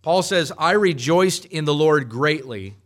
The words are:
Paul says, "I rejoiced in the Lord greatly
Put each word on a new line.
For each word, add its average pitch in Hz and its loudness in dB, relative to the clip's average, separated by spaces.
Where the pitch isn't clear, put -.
Paul 180 0
says, 170 0
"I 165 2
rejoiced 175 2
in 156 -6
the 147 0
Lord 151 2
greatly 120 -4